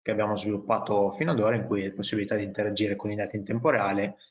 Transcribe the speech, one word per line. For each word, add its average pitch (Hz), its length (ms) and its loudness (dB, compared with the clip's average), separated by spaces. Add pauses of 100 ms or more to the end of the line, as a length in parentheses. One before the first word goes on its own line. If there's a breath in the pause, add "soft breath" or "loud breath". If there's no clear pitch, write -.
che - 100 -4
abbiamo 104 260 0
sviluppato 101 760 0
fino 165 200 0
ad 120 80 2
ora, 113 160 4
in 113 80 -2
cui 101 200 -2
è 98 80 -4
possibilità 104 440 -2
di 101 80 -2
interagire 104 500 -2
con 104 160 -4
i 104 60 -4
dati 104 200 -4
in 101 80 -6
tempo 120 260 0
reale 101 460 2 (140 loud breath)